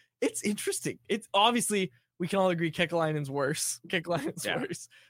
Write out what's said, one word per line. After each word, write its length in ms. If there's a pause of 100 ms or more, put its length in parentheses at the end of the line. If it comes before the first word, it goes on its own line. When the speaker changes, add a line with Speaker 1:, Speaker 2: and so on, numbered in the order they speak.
(200)
Speaker 1:
It's 240
interesting. 540 (100)
It's 280
obviously, 560 (260)
we 100
can 120
all 100
agree 220
Kekalainen's 580
worse. 540
<laughs> 40
Kekalainen's 560
Speaker 2:
Yeah. 180
Speaker 1:
worse. 280 (200)